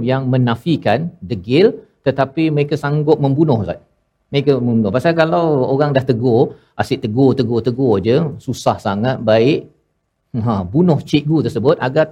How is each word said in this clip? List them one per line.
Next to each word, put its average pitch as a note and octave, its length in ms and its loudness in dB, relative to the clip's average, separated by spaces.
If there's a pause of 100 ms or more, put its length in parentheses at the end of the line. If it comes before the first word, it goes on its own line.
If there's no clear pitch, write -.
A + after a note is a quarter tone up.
(120)
yang C3 180 -2
menafikan, B2+ 800 0 (160)
degil, B2 480 0 (320)
tetapi C3+ 480 -2
mereka D3 240 -2
sanggup D3 400 0
membunuh, C#3 480 0
Ustaz. E2+ 160 -8 (480)
Mereka C#3 320 0
membunuh. A2+ 320 0
Pasal E3 240 0
kalau D#3+ 560 0
orang D3 240 0
dah B2+ 80 -2
tegur, B2 480 2 (240)
asyik A#2 320 -4
tegur, B2+ 300 2
tegur, A#2 260 -2
tegur B2 320 0
je, A2+ 240 2 (160)
susah A#2 400 -2
sangat, A2 480 -2
baik. A2+ 480 2 (640)
Ha, G#2+ 240 -2
bunuh C#3 400 2
cikgu D3 480 0
tersebut B2 320 0
agar C#3 300 0